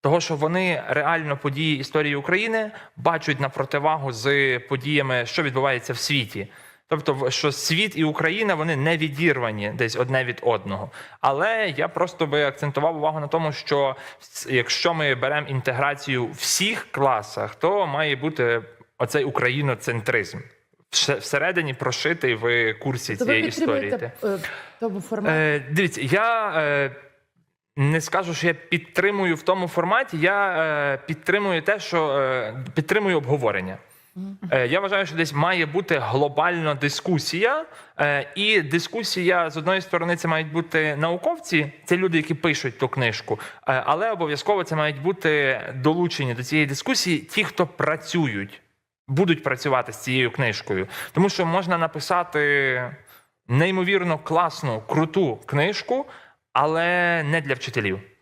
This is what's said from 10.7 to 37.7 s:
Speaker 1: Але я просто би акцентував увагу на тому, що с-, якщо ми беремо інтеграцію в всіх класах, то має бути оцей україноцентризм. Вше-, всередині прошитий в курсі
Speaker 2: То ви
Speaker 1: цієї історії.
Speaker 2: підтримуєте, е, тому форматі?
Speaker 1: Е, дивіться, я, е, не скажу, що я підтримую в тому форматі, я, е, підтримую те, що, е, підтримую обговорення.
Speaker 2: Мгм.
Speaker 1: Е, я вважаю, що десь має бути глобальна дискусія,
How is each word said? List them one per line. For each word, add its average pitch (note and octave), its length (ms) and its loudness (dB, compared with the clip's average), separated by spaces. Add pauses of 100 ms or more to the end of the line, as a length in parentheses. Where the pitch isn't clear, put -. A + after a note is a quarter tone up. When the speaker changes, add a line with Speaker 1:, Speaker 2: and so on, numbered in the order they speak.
Speaker 1:
Але F3+ 560 2
я E3+ 120 0
просто E3+ 380 -2
би D3 180 2
акцентував C#3+ 520 0
увагу D#3 240 -2
на D3 60 -6
тому, D#3 260 0
що C#3 440 0 (240)
с-, - 320 -10
якщо C3 420 2
ми D3 200 2
беремо C#3 340 -2
інтеграцію C3+ 760 -2
в - 60 -8
всіх - 580 -2
класах, A2 640 0
то F#3+ 320 2
має D3 300 0
бути B2 460 0 (360)
оцей - 260 2
україноцентризм. B2 1120 0 (520)
Вше-, - 280 0
всередині D3+ 560 0
прошитий C#3 600 -2
в A2+ 400 2
курсі B2+ 420 -6
Speaker 2:
То B3+ 80 -2
ви - 80 2
Speaker 1:
цієї - 160 2
історії. - 420 -2
Speaker 2:
підтримуєте, A#2+ 220 -6 (120)
е, G3 260 -4 (300)
тому G3+ 200 -4
форматі? G#3 360 -2
Speaker 1:
Е, D3+ 340 2
дивіться, D#3+ 300 0
я, G#3 560 0
е, C#3+ 340 2 (840)
не D3 240 2
скажу, E3+ 340 -2
що D#3 120 0
я E3 80 4
підтримую F#3 800 0
в D3+ 80 -8
тому F#3 260 2
форматі, F3+ 500 0
я, G3 340 2
е, D3 540 0
підтримую F3+ 560 0
те, G#3 160 2
що, E3 300 0
е, C3 460 0 (200)
підтримую F#3+ 420 2
обговорення. A2 640 0 (380)
Speaker 2:
Мгм. F#3+ 220 -12 (120)
Speaker 1:
Е, B2+ 160 4
я D#3 140 2
вважаю, G3 260 0
що D3+ 100 -8
десь D#3+ 160 0
має E3 340 2
бути D#3+ 320 0
глобальна D3 760 2
дискусія, F#3+ 880 0 (360)